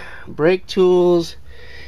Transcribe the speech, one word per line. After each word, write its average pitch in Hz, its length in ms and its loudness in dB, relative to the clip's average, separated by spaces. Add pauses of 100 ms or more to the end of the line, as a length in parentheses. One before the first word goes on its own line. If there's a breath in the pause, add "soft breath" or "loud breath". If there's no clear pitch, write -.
(280 loud breath)
brake 180 380 0
tools, 180 680 4 (520 loud breath)